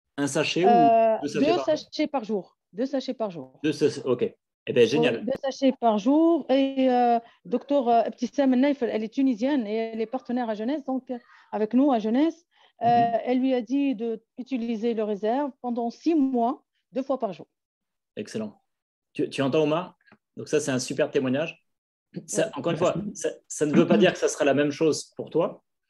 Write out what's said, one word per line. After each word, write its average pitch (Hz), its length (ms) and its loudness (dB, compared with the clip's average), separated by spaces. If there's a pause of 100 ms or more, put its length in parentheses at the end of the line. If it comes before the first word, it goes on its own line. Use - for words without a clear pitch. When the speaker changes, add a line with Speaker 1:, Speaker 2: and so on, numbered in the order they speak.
(180)
Speaker 1:
Un 143 100 -2
sachet 160 380 0
Speaker 2:
Euh, 226 520 4
Speaker 1:
ou - 40 -6
deux 147 80 -6
sachets 254 160 0
Speaker 2:
deux 349 100 2
Speaker 1:
par - 0 -
jour ? - 100 -2
Speaker 2:
sachets 302 420 -2
par 262 180 -4
jour. 190 320 -8 (160)
Deux 220 120 -6
sachets 262 280 -6
par 208 180 -6
jour. 135 320 -16
Speaker 1:
Deux 156 80 0
sachets, 143 320 -2
ok. 120 320 -2 (320)
Eh - 60 -4
ben, 120 120 6
génial. 117 340 2
Speaker 2:
Oui, - 60 -8
deux - 160 -4
sachets 269 380 0
par 220 180 2
jour. 302 540 2
Et, 269 400 2
euh, 240 260 4 (280)
docteur 240 440 0 (160)
Ebtissam 262 480 0
Naif, 269 300 2
elle 220 200 -2
est 220 100 -8
tunisienne 262 520 0
et 208 100 -6
elle 226 260 -4
est 220 40 -2
partenaire 240 440 -6
à 220 40 -2
Jeunesse, 247 300 -4
donc, 262 260 -6
euh, 247 80 -8 (340)
avec 214 220 -4
nous 277 180 4
à 240 80 2
Jeunesse. 262 460 0 (380)
Euh, - 20 2
Speaker 1:
Mhm. 233 400 4
Speaker 2:
elle 254 140 0
lui 262 140 0
a 247 80 0
dit 269 340 0
d'utiliser 233 1000 -6
le 220 100 -2
Réserve 220 480 -2 (100)
pendant 240 280 -4
six 311 240 -2
mois, 262 500 0 (280)
deux 262 120 -6
fois 262 140 -4
par 214 160 -4
jour. 147 140 -18 (680)
Speaker 1:
Excellent. 107 440 -10 (520)
Tu, - 160 -4
tu - 120 -6
entends, 151 220 2
Omar ? 156 340 -4 (400)
Donc 120 100 -12
ça, 156 120 0
c'est 143 120 -4
un 127 80 0
super 143 300 -2
témoignage. 139 560 -2 (640)
Ça, - 200 -2
Speaker 2:
Oui. - 100 -10
Speaker 1:
encore 170 160 -4
une 151 40 -4
fois, - 200 0
Speaker 3:
Merci. - 180 -8
Speaker 1:
ça, - 140 -6 (180)
ça - 180 -4
ne 147 80 -2
veut 165 140 6
pas 185 100 4
dire 180 160 6
que - 60 -8
ça 156 80 0
sera 147 180 0
la 135 80 4
même 143 180 2
chose 147 340 0 (100)
pour 113 140 -12
toi, 175 340 -4 (260)